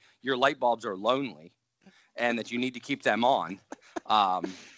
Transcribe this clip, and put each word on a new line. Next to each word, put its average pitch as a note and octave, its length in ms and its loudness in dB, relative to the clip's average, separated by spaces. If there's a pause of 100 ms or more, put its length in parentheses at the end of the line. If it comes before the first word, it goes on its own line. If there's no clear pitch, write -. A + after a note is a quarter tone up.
(220)
your B2+ 160 -2
light C3+ 220 2
bulbs A#2 260 0
are G#2 100 -4
lonely, G#2 560 -4 (640)
and A#2+ 240 0
that G#2+ 120 -8
you A#2+ 60 -4
need B2+ 160 -2
to B2 60 -10
keep - 240 -6
them A2+ 200 2
on, G2 360 2 (480)
um, F#2 440 2 (260)